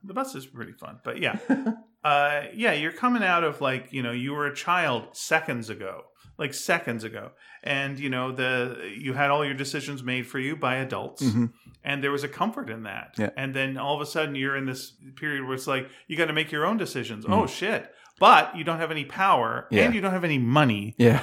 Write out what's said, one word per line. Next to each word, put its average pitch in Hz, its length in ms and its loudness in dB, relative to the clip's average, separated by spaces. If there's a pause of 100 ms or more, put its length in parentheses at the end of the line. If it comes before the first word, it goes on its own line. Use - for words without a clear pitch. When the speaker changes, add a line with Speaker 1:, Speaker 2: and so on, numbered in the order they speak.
Speaker 1:
The 196 100 -14
bus 262 200 -4
is 131 120 -12
pretty 117 260 -14
fun, - 320 -16
but - 160 -6
yeah. 143 180 0 (100)
Speaker 2:
<laughs> 262 260 0 (300)
Speaker 1:
Uh, 143 480 2
yeah, 214 200 0
you're 151 180 0
coming 247 320 0
out 175 220 4
of, 147 160 -2
like, 131 320 -2
you 135 100 -4
know, 120 80 -2
you 123 220 -4
were 147 160 -2
a 139 80 -4
child 160 560 0
seconds 127 580 -2
ago, 98 320 -10 (340)
like, - 160 -4
seconds 120 520 -2
ago. 107 260 -12 (320)
And, 139 340 -4
you 139 140 -6
know, 127 220 -2
the, 127 680 -2
you 135 140 -6
had 139 180 2
all 147 140 4
your 139 100 -2
decisions 135 480 -6
made 127 240 -4
for 135 140 -6
you 143 160 -4
by 131 220 0
adults. 131 440 -6
Speaker 2:
Mm-hmm. 117 220 2 (400)
Speaker 1:
And 139 180 -4
there 139 80 0
was 143 140 -2
a 143 40 -8
comfort 208 420 -4
in 113 120 -10
that. - 340 -12
Speaker 2:
Yeah. 107 200 0
Speaker 1:
And 135 180 -6
then 135 240 -2
all 139 160 -2
of 143 60 -4
a 147 60 -4
sudden 151 280 -2
you're 139 220 -2
in 135 100 -4
this 131 280 -8 (200)
period 143 300 -4
where 131 100 -4
it's 131 140 -6
like, 131 200 -2 (200)
you 160 80 -6
gotta 160 160 2
make 151 180 0
your 151 160 0
own 220 100 0
decisions. 117 480 -6
Speaker 2:
Mm. 196 160 4
Speaker 1:
Oh, 180 60 2
shit. - 420 -4 (300)
But 185 380 8
you 160 80 -8
don't 165 140 -2
have 160 120 -2
any 151 140 -4
power 127 680 2
Speaker 2:
Yeah. 101 140 6
Speaker 1:
and 240 100 4
you 208 60 0
don't 190 100 0
have 185 140 0
any 151 140 2
money 117 600 4
Speaker 2:
Yeah. 117 240 8